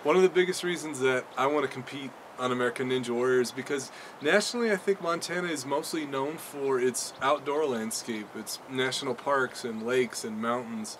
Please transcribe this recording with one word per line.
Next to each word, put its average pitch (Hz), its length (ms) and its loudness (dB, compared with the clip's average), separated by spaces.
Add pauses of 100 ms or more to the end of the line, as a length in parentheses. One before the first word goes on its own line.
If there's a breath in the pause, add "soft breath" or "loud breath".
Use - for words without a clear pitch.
One 151 120 6
of 185 60 8
the 185 80 8
biggest 180 340 2
reasons 156 360 -4
that 131 260 4 (120)
I 127 100 4
wanna 143 200 2
compete 131 440 -8 (280)
on 127 120 0
American 123 380 0
Ninja 127 200 0
Warrior 127 320 4
is 120 100 0
because 131 400 -4 (300 loud breath)
nationally 208 500 2
I 208 40 4
think 196 260 0
Montana 170 460 -2
is 147 180 -4
mostly 151 400 -2
known 139 320 -2
for 139 420 0
its 123 420 0
outdoor 143 440 2
landscape, 113 680 -2
its 110 240 -8 (100)
national 131 460 -2
parks 131 500 0
and 110 200 -4
lakes 123 380 0
and 110 160 -6
mountains. 113 600 -4